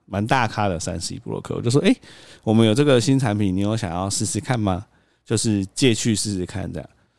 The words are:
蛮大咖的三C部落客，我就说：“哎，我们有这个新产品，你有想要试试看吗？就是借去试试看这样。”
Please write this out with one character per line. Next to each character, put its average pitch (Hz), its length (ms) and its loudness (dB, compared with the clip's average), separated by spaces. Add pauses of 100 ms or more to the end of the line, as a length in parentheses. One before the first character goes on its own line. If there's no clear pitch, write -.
蛮 101 220 -4
大 123 220 2
咖 104 180 -2
的 87 140 -2
三 87 200 -8
C 92 200 -10
部 - 100 -12
落 50 100 -6
客， - 140 -8
我 95 80 -6
就 117 80 0
说 135 160 4
：“哎， 240 80 6 (480)
我 110 100 0
们 113 140 6
有 107 80 4
这 147 100 4
个 135 160 6
新 135 160 2
产 110 220 0
品， 98 160 0
你 95 60 -2
有 104 160 0
想 95 160 -4
要 92 180 -4
试 104 160 -4
试 98 140 -4
看 123 180 -4
吗？ 95 260 -2 (400)
就 117 120 -4
是 104 280 0 (100)
借 127 200 4
去 117 180 -2
试 104 220 -2
试 90 100 -4
看 90 280 -10
这 85 80 -8
样。” - 80 -14 (300)